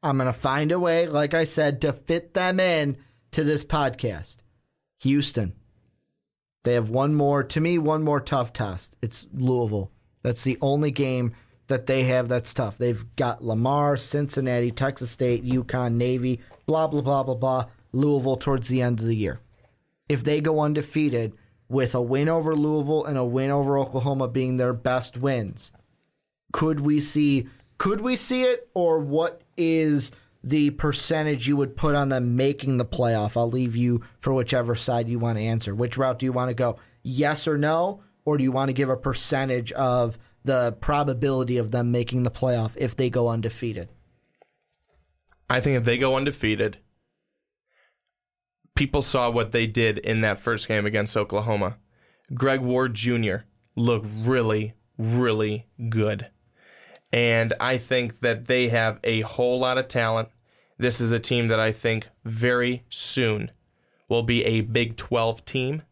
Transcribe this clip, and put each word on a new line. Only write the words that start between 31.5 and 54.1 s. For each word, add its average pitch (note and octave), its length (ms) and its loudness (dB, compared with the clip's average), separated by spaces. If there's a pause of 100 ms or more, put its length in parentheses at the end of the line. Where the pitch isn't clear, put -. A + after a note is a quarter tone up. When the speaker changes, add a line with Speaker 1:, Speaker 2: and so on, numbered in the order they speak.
Speaker 1:
would C#3 200 0
put D3 200 2
on C#3 140 2
them B2 260 2
making C3+ 400 0
the B2 80 2
playoff? A2+ 520 0
I'll A#2 140 2
leave B2 240 0
you A#2+ 280 2 (180)
for C#3 120 0
whichever B2 440 0
side A#2 320 -2
you A#2+ 100 -2
wanna A2+ 220 -2
answer. A2+ 340 -2
Which A#2 240 -2
route C3 220 0
do C3 60 -2
you C3 60 -2
wanna B2 220 -2
go? A#2 240 0 (240)
Yes D3 460 0
or D3+ 100 0
no? E3 440 0 (220)
Or D3+ 140 2
do C3+ 60 2
you C3 80 2
wanna C3+ 200 0
give B2+ 160 0
a B2+ 80 0
percentage C3 760 -2
of B2 440 0 (280)
the B2 360 0
probability C3+ 800 0
of A2 140 -2
them A#2+ 180 0
making B2 320 0
the A#2+ 80 0
playoff A#2 460 0
if A#2+ 180 -4
they B2+ 160 0
go A#2+ 180 0
undefeated? A2+ 600 -4 (1600)
Speaker 2:
I B2 100 4
think C3+ 180 2
if A#2 60 0
they A#2+ 140 2
go C3 160 4
undefeated, A2 600 0 (2000)
people C#3 280 2
saw B2+ 280 2
what A#2 220 0
they A2+ 140 2
did A2 320 0
in A2 220 0
that G#2+ 180 2
first A2+ 300 -4
game G#2+ 180 0
against G#2+ 300 0
Oklahoma. G#2 600 -2 (580)
Greg C3+ 260 2
Ward B2+ 340 0
Junior A2 500 0 (300)
looked A#2 340 0 (120)